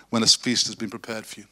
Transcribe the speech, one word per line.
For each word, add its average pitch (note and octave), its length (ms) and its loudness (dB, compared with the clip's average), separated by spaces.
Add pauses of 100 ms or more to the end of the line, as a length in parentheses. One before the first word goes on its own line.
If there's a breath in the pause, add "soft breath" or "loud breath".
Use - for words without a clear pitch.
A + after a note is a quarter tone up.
when A2+ 140 2
a G#2 40 6
feast - 380 4
has A#2+ 100 -6
been A2 140 -6
prepared A2 360 -8
for - 160 -14
you. G2 100 -20